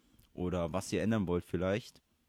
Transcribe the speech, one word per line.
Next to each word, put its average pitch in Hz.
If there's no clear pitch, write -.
oder 87
was 92
ihr 92
ändern 104
wollt 87
vielleicht. 95